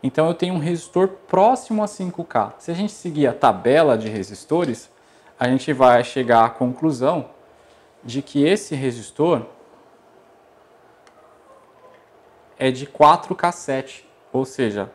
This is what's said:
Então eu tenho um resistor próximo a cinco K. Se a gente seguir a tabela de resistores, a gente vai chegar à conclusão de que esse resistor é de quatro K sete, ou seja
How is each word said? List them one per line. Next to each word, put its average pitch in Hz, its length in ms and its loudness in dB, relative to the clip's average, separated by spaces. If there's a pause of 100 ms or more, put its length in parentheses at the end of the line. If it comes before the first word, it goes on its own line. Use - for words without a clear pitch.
Então 156 260 0
eu 175 60 0
tenho 180 200 -4
um 175 60 -2
resistor 175 500 -2
próximo 214 720 0
a 202 40 -4
cinco 180 360 -10
K. 110 360 -4
Se - 120 -10
a - 20 -4
gente 202 200 -6
seguir 147 340 -2
a 117 60 0
tabela 123 640 2
de 110 100 -6
resistores, 110 840 -6 (500)
a 123 100 0
gente 131 240 -2
vai 127 300 6
chegar 120 420 2
à 120 40 2
conclusão 135 840 -2 (720)
de 127 180 -8
que 143 240 0
esse 175 300 -2
resistor 131 680 -2 (3000)
é 131 140 0
de 127 140 -8
quatro 151 500 2
K 175 160 -2
sete, - 560 -10 (240)
ou 131 140 -2
seja 104 500 -4